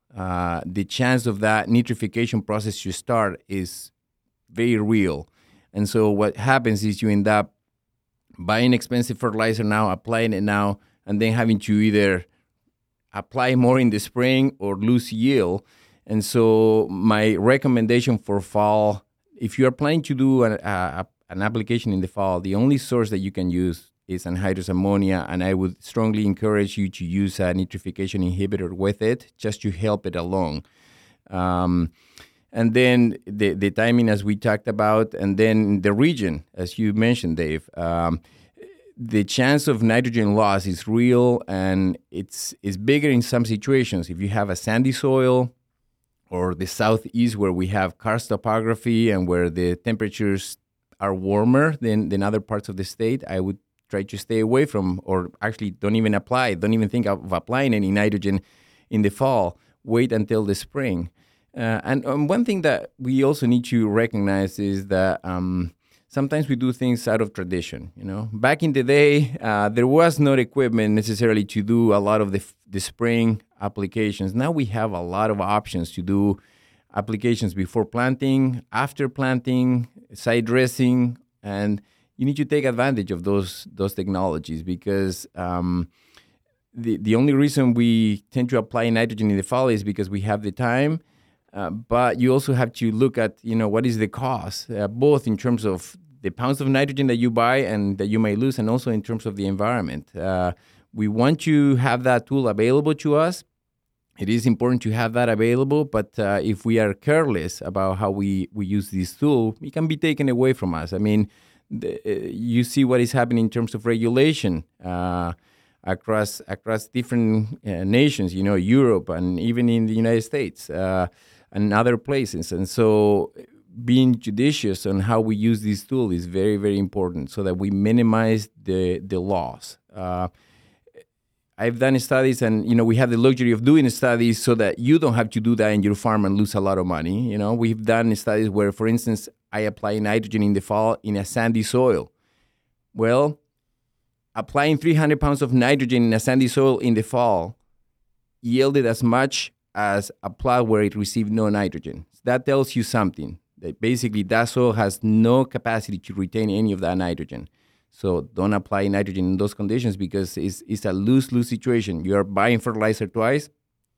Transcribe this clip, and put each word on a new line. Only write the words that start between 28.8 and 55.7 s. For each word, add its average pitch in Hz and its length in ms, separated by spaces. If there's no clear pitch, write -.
it 113 380
just 104 240
to 104 80
help 101 340
it 90 100
along. 85 500
Um, 90 600
and 113 220
then 123 420
the, 101 280
the 98 160
timing, 117 380
as 104 140
we 104 140
talked 107 320
about, 107 460
and 98 220
then 107 440
the 101 120
region, 104 520
as 87 240
you 107 140
mentioned, 110 440
Dave, 78 400
um, 85 440
the 110 280
chance 139 420
of 117 160
nitrogen 113 520
loss 98 320
is 90 200
real, 123 600
and 95 500
it's, - 520
it's 98 140
bigger 143 340
in 120 120
some 120 220
situations. 110 640
If 87 120
you 101 80
have 101 220
a 90 60
sandy 123 360
soil 127 600
or 90 240
the 90 120
southeast 110 720
where 98 160
we 92 160
have 95 300
karst 117 300
topography 113 840
and 92 160
where 87 240
the 87 260
temperatures 104 840
are 98 140
warmer 117 680
than, 107 300
than 98 120
other 104 180
parts 104 280
of 95 80
the 95 80
state, 113 440
I 95 120
would 98 180
try 98 160
to 101 120
stay 110 220
away 120 260
from, 92 380
or 92 300
actually 107 300